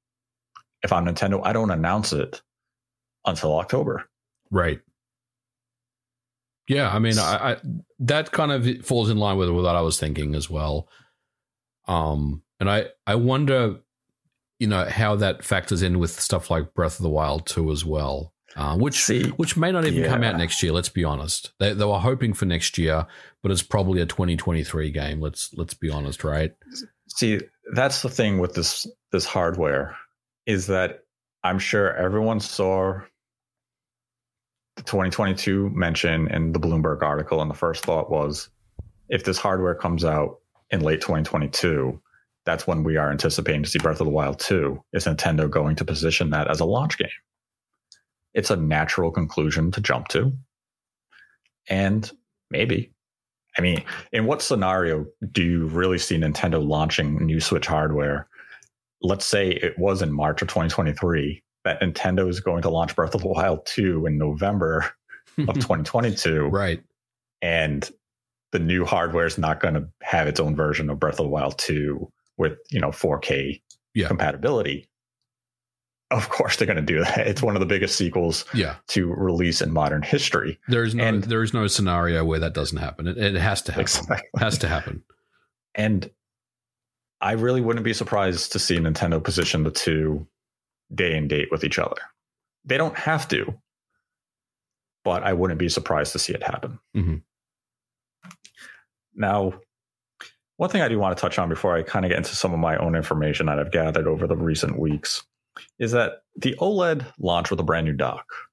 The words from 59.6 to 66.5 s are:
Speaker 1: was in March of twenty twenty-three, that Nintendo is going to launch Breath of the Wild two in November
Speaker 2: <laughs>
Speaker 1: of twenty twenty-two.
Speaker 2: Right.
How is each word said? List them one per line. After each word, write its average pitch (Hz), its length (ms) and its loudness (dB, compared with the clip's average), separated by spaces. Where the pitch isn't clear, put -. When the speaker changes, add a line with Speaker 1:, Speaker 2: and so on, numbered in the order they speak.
Speaker 1:
was 92 240 2
in 78 100 0
March 76 300 0
of 82 60 -2
twenty 82 220 0
twenty-three, 78 720 0
that 85 180 0
Nintendo 92 460 0
is 90 120 -2
going 85 240 0
to 85 80 2
launch 82 240 0
Breath 80 180 0
of 95 80 -2
the 95 60 -4
Wild 92 400 0
two 85 400 0
in 76 100 2
November 80 720 0
Speaker 2:
<laughs> 143 100 0
Speaker 1:
of 117 120 0
twenty 85 240 0
twenty-two. 85 640 0
Speaker 2:
Right. 90 340 0